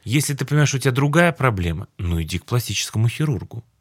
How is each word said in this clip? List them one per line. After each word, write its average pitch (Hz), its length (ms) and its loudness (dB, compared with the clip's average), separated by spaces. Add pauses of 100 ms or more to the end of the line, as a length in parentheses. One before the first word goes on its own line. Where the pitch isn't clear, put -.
Если 139 300 0
ты 135 100 -4
понимаешь, 147 240 4
что 139 80 -2
у 127 40 -6
тебя 135 120 2
другая 147 400 2
проблема, 95 560 0 (100)
ну 85 240 0
иди 82 160 -4
к - 60 -10
пластическому 113 640 -2
хирургу. 117 560 -4 (160)